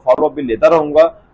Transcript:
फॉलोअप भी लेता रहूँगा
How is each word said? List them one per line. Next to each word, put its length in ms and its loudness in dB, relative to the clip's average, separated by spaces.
फॉलोअप 280 0
भी 100 -10
लेता 260 0
रहूँगा 440 0